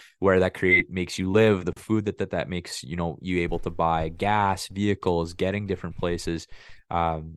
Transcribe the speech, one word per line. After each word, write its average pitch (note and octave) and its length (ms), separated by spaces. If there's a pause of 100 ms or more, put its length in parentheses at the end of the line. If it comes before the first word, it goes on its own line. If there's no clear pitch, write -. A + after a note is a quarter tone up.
(180)
where F#2 220
that F#2 120
create, F2+ 380
makes F2+ 260
you F#2 140
live, G#2 340
the E2+ 120
food A2 300
that, G2+ 120
that, G2 120
that E2+ 180
makes, - 340
you C#2+ 140
know, E2+ 240
you F2+ 200
able E2+ 200
to F2 100
buy, E2 380
gas, G2 600
vehicles, F#2 640
getting G2 320
different F2+ 300
places, E2+ 520 (420)
um, D#2+ 460